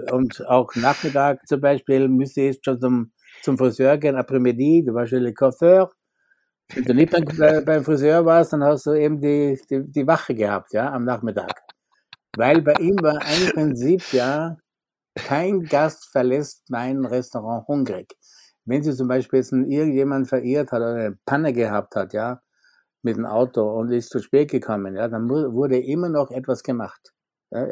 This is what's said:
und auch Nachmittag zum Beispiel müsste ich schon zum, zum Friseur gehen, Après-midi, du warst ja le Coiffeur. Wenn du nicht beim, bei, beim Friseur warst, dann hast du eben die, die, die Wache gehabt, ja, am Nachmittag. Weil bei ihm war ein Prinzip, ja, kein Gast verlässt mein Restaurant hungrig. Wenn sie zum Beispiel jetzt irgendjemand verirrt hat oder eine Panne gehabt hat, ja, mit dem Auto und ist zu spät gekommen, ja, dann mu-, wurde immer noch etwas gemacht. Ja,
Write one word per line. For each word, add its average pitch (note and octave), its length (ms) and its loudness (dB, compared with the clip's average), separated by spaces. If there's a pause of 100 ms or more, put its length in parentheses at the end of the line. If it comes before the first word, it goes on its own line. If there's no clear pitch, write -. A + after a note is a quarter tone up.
(120)
und B2+ 360 -2
auch B2+ 280 2
Nachmittag C#3 720 0
zum C#3 140 -2
Beispiel C3+ 480 2
müsste C3 320 0
ich C3+ 220 0
schon B2+ 180 -2
zum, B2 300 0 (300)
zum C3+ 160 -2
Friseur C3 400 2
gehen, D3 200 0
Après-midi, C3 680 2
du A#2 80 -2
warst A#2 200 -4
ja B2+ 60 2
le A#2+ 140 -2
Coiffeur. E3+ 580 4 (840)
Wenn B2+ 100 -4
du B2+ 100 2
nicht D#3 180 4
beim, E3+ 140 2 (120)
bei, D#3 240 4
beim D3+ 220 0
Friseur D3+ 420 4
warst, E3 260 4
dann D3 120 0
hast C#3+ 220 2
du D3+ 80 2
eben D3+ 280 0
die, C#3+ 480 0
die, C#3 200 -4
die C#3 180 -2
Wache D#3 260 0
gehabt, G2+ 400 -4
ja, B2 180 -2
am B2 140 -4
Nachmittag. G#2+ 560 -4 (760)
Weil C#3 240 4
bei D3 180 2
ihm F#3 220 2
war D3+ 200 2
ein E3 320 0
Prinzip, D3+ 580 0
ja, D3 460 -2 (580)
kein F3 480 -2
Gast D3+ 480 -2
verlässt C3+ 580 -2
mein B2+ 360 -4
Restaurant A#2 600 -6
hungrig. C3+ 460 -4 (520)
Wenn C3+ 180 -2
sie D3+ 100 -2
zum B2+ 140 -4
Beispiel B2+ 320 0
jetzt B2 140 -4
irgendjemand C3+ 760 0
verirrt B2+ 460 -2
hat A#2+ 60 -2
oder A#2 160 -4
eine G#2+ 300 -6
Panne C#3+ 280 -2
gehabt G#2 420 -4
hat, F#2+ 180 -6
ja, A#2 280 -6 (600)
mit A#2 120 -2
dem A#2 100 -6
Auto A2+ 440 0
und A2+ 220 -4
ist A#2+ 180 -4
zu B2 100 -4
spät D3 320 0
gekommen, G2+ 460 -4
ja, A2+ 100 -4
dann A2+ 200 -4
mu-, C3+ 260 -2
wurde C3 240 0
immer D3 320 -2
noch D3 220 -2
etwas B2+ 320 -6
gemacht. A#2 500 -8 (380)
Ja, A2+ 200 -6